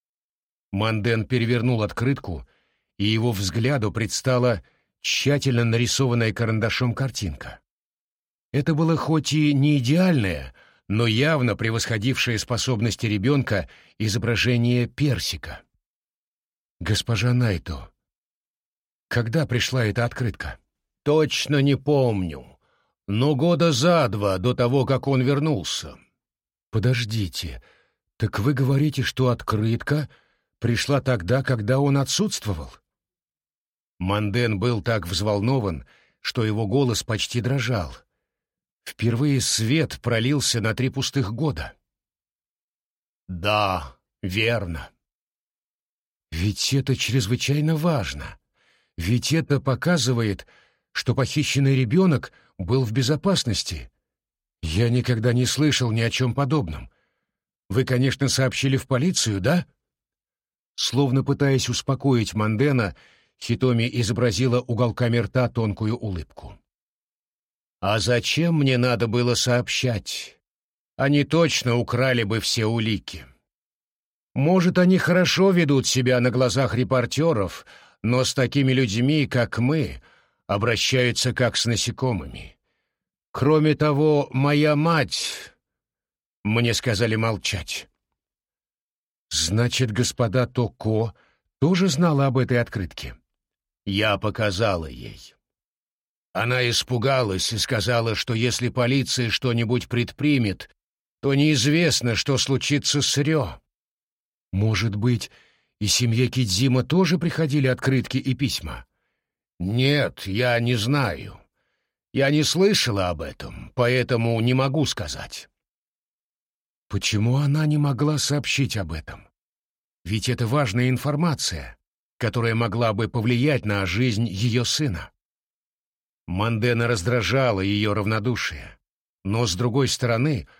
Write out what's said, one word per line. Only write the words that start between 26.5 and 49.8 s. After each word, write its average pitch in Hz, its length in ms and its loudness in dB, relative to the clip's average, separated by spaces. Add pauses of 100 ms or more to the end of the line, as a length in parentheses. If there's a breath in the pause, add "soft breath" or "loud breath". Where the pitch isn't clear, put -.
«Подождите, 107 920 -2 (540 soft breath)
так - 220 -2
вы 131 160 0
говорите, 135 480 0
что 127 260 0
открытка 117 800 0 (520 soft breath)
пришла 123 420 0
тогда, 123 400 0
когда 120 360 0
он 139 200 2
отсутствовал?» 107 760 -4 (1300)
Манден 104 600 0
был 117 240 0
так 110 240 -2
взволнован, 101 800 -2 (360 soft breath)
что - 220 -4
его 110 240 -2
голос 120 360 0
почти 110 400 -4
дрожал, 113 520 -2 (880)
впервые 120 560 0
свет 127 600 -2
пролился 120 600 0
на 107 140 -2
три 123 160 -2
пустых 127 420 -4
года. 131 420 -6 (1500)
Да, 92 680 0 (260)
верно. 98 680 -2 (1400)
Ведь 95 440 -2
это 135 200 0
чрезвычайно 135 840 0
важно. 113 600 -2 (580)
Ведь 113 360 0
это 147 280 2
показывает, 123 840 0 (460 soft breath)